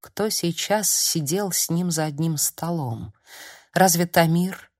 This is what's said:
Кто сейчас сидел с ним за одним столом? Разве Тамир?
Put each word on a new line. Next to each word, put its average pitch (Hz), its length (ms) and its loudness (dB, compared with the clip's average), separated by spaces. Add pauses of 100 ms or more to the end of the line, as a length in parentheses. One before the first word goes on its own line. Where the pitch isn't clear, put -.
Кто - 280 -4
сейчас 196 600 0
сидел 175 600 0
с - 180 -2
ним 175 220 0
за 156 140 0
одним 156 320 -2
столом? 127 760 -4 (600)
Разве 175 320 4
Тамир? 175 760 2